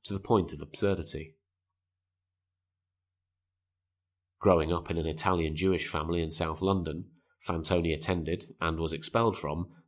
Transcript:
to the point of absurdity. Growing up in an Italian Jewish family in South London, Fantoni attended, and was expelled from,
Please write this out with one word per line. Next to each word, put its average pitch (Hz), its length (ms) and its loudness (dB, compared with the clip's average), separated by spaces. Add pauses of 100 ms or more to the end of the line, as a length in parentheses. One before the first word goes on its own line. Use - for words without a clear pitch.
to - 120 -8
the 98 40 -2
point 95 360 2
of 78 80 -10
absurdity. 80 720 -2 (3000)
Growing 82 340 4
up 85 180 -2
in 85 60 0
an 82 80 -2
Italian 80 500 0
Jewish 90 320 2
family 82 360 -2
in 80 80 -2
South 80 320 -2
London, 90 480 0 (360)
Fantoni 85 460 2
attended, 82 680 -2
and 80 220 0
was 80 140 -2
expelled 113 420 0
from, 78 340 -6 (180)